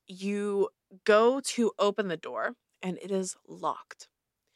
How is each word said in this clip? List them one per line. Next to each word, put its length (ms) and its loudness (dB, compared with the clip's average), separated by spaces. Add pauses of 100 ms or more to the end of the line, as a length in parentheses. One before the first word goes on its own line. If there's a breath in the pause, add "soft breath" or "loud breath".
you 640 -2 (340)
go 380 6
to 380 0
open 280 0
the 100 -4
door, 380 -6 (260)
and 200 -4
it 100 -8
is 240 -2 (120)
locked. 600 -8 (480 soft breath)